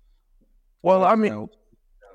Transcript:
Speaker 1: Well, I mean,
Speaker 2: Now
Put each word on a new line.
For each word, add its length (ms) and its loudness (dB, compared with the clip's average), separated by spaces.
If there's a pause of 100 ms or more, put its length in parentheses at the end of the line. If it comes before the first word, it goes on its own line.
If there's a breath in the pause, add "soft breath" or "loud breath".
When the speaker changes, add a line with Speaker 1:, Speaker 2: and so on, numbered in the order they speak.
(840)
Speaker 1:
Well, 220 2
I 100 4
mean, 180 -2
Speaker 2:
Now 160 -14 (680)